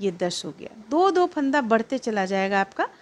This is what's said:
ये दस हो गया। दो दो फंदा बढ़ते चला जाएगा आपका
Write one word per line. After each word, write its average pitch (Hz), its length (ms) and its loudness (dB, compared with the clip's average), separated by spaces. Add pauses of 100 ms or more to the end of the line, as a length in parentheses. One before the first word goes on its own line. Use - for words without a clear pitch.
ये 196 120 -2
दस 175 320 -4
हो 160 140 -10
गया। - 100 -14 (220)
दो 349 200 4
दो 359 180 4
फंदा 294 340 0
बढ़ते 226 380 0
चला 214 260 -2
जाएगा 190 340 0
आपका 254 280 -2 (140)